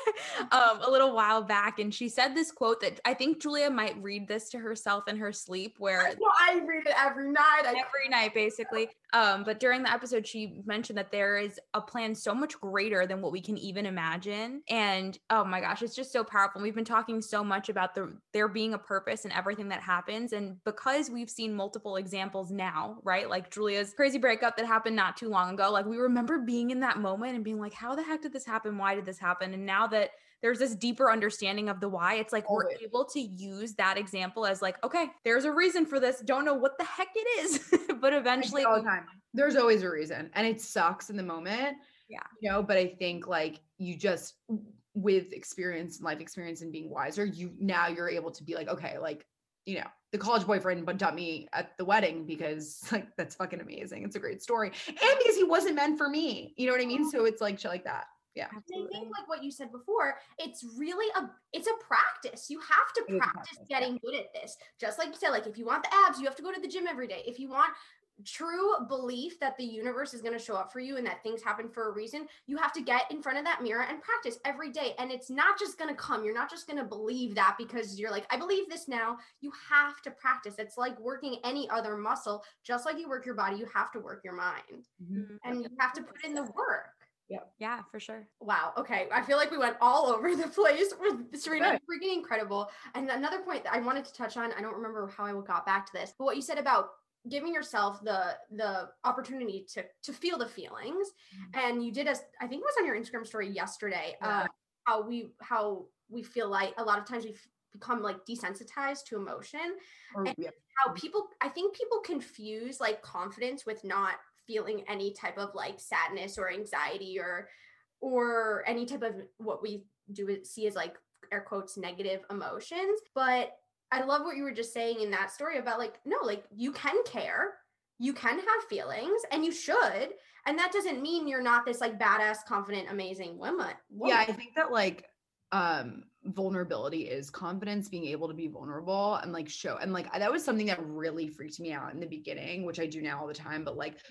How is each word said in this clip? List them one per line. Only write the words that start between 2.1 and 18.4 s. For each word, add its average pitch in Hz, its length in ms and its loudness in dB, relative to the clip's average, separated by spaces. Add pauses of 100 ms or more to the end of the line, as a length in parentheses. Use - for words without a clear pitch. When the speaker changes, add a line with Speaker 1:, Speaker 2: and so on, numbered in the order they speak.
Speaker 1:
this 320 180 2
quote 226 300 2
that 202 220 -2
I 247 100 4
think 294 280 2
Julia 294 280 2
might 214 320 0
read 202 260 -6
this 220 240 -4
to 240 80 -8
herself 214 480 0
in 214 100 -2
her 214 160 -4
sleep 190 440 -8
where 190 420 2
Speaker 2:
No, 427 80 4 (120)
I 349 260 6
read 311 220 -2
it 285 100 6
every 277 320 4
night. 302 360 8
I 247 60 2
Speaker 1:
Every 262 380 0
night, 226 240 4
basically. 220 560 0 (240)
Um, 202 300 6
but 220 160 0
during 254 240 4
the 240 80 4
episode, 240 340 0
she 214 400 -8
mentioned 214 320 -4
that 196 140 -2
there 202 260 4
is 208 220 -2 (140)
a 208 80 0
plan 220 340 -4
so 214 180 -2
much 285 280 -2
greater 196 440 2
than 190 160 -2
what 170 120 -2
we 185 80 -4
can 208 160 -4
even 202 280 -4
imagine. 196 840 -4
And, 196 500 0 (100)
oh 220 140 6
my 185 160 0
gosh, 185 220 -2
it's 233 140 -4
just 262 180 -4
so 233 100 4
powerful. 196 380 4
We've 214 120 0
been 226 120 0
talking 226 360 2
so 208 220 0
much 202 240 0
about 185 260 2
the, 190 240 -4 (140)
there 214 160 4